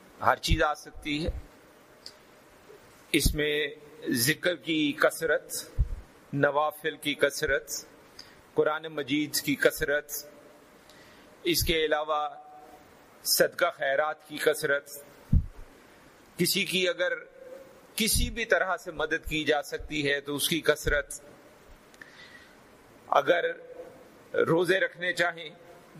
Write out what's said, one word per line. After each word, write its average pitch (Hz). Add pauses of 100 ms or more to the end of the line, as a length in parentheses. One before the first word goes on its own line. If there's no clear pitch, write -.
(220)
ہر 123
چیز 160
آ 151
سکتی 151 (100)
ہے۔ 170 (1800)
اس 143
میں 147 (720)
ذکر 156 (120)
کی 160 (180)
کثرت، 160 (680)
نوافل 147
کی 143
کثرت، 143 (840)
قرآن 156
مجید 147
کی 139
کثرت، 147 (1400)
اس 170
کے 165
علاوہ 151 (1040)
صدقہ - (120)
خیرات 151
کی 151
کثرت، 143 (1500)
کسی 180
کی 180
اگر 175 (840)
کسی 240
بھی 226
طرح 185
سے 180
مدد 156
کی 156
جا 147
سکتی -
ہے 143
تو 143
اس 135
کی 165
کثرت، 147 (1900)
اگر 170 (1000)
روزے 175
رکھنے 175
چاہیں 170 (500)